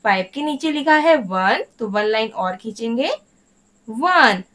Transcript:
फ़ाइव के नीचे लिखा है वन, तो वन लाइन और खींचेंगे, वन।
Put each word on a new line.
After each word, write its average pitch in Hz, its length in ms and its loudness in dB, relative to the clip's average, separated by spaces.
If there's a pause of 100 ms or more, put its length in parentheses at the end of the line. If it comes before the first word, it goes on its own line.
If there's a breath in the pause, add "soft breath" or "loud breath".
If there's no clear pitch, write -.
फ़ाइव 190 300 2
के 294 80 -6
नीचे 302 300 -2
लिखा 302 240 2
है 311 200 4
वन, 190 480 0 (140)
तो 226 100 -6
वन 208 160 -2
लाइन 220 260 0
और 185 260 -6
खींचेंगे, 226 540 -4 (760)
वन। 247 540 2 (120)